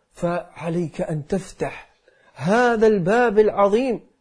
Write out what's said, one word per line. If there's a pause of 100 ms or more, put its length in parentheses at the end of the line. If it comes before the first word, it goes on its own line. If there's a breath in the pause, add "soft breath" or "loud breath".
(120)
فعليك
أن
تفتح (440 soft breath)
هذا
الباب
العظيم (200)